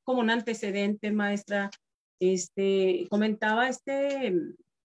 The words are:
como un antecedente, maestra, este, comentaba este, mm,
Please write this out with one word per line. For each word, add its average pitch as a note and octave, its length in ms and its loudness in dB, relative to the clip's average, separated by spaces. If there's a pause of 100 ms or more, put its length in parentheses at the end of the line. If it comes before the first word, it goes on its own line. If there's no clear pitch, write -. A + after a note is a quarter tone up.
como B3+ 160 2
un A3 80 4
antecedente, G#3 840 -2
maestra, G3+ 600 -2 (500)
este, F#3 880 2
comentaba G#3+ 600 2
este, C#4 640 -2
mm, D3+ 240 -2 (300)